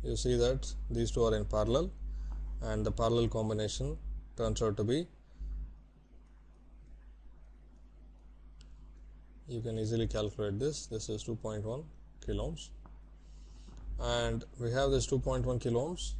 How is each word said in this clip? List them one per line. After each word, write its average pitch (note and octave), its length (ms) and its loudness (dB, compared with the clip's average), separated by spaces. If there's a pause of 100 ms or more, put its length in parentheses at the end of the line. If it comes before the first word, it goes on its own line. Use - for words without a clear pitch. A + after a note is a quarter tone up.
you B2 120 0
see B2 220 4
that B2 340 4 (180)
these A#2 200 2
two A#2+ 140 4
are A2 120 6
in G#2 100 2
parallel A2+ 440 4 (720)
and G#2+ 240 0
the G#2+ 60 2
parallel A#2 360 6
combination A2 720 0 (380)
turns A2 260 2
out G#2+ 160 4
to G#2+ 60 2
be, C3+ 240 2 (4000)
you A#2+ 140 -6
can A2+ 180 -2
easily A2+ 280 2
calculate G#2 520 0
this, D3 260 -2
this A2 240 -6
is G#2+ 140 -4
two A#2 120 -4
point G#2+ 280 -4
one A#2+ 200 -4 (420)
kilo D3+ 260 -2
ohms, - 180 -8 (1300)
and A#2+ 460 2 (140)
we A#2+ 120 0
have C3+ 200 6
this B2+ 140 4
two C3+ 140 2
point B2+ 260 2
one B2 120 2
kilo A#2+ 300 2
ohms - 320 -2